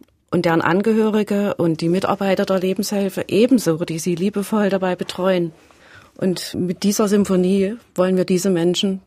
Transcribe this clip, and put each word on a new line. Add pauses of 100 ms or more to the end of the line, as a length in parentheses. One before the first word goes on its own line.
(300)
und
deren
Angehörige
und
die
Mitarbeiter
der
Lebenshilfe
ebenso,
die
sie
liebevoll
dabei
betreuen. (640)
Und
mit
dieser
Symphonie (200)
wollen
wir
diese
Menschen